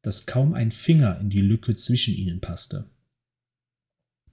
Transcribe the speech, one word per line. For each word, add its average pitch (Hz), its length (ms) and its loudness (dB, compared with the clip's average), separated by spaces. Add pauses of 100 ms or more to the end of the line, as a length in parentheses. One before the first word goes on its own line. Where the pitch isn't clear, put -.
dass - 240 -4
kaum 139 300 2
ein 113 180 -2
Finger 143 480 2
in 101 80 -2
die 98 140 2
Lücke 110 320 2
zwischen 123 400 0
ihnen 92 260 -6
passte. - 480 -10 (1400)